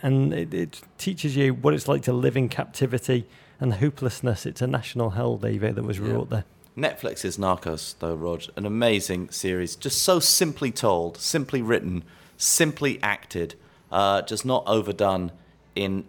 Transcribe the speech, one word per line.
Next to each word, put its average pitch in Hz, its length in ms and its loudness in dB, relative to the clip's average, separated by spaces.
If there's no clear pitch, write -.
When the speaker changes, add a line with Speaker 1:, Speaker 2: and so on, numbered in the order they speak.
Speaker 1:
And 135 320 4
it, 160 180 -4
it - 280 -4
teaches 151 380 -2
you 135 180 4
what 139 200 2
it's 135 120 -4
like 139 160 2
to 123 100 0
live 127 240 2
in 127 120 2
captivity 127 800 -2
and 131 100 2
the 104 60 2
hopelessness. 127 680 -2
It's - 160 -6
a 127 60 0
national 120 440 -2
hell, 117 260 -2
David, 107 400 -2
that 113 80 -4
was 95 160 -4
Speaker 2:
Yeah. 107 140 -2
Speaker 1:
wrought 123 160 -2
there. 110 140 -2
Speaker 2:
Netflix's 110 640 -4
Narcos, 90 640 -2
though, 82 160 -2
Rog, 82 260 -4
an 101 100 -4
amazing 104 640 0
series. 90 460 -4
Just - 260 -4
so 180 160 6
simply 143 540 2
told, 87 460 2
simply 139 440 -2
written, 92 400 0
simply 151 600 2
acted, 92 540 -4
uh, 98 320 4
just - 240 -4
not 127 220 2
overdone 98 640 2
in 95 340 -2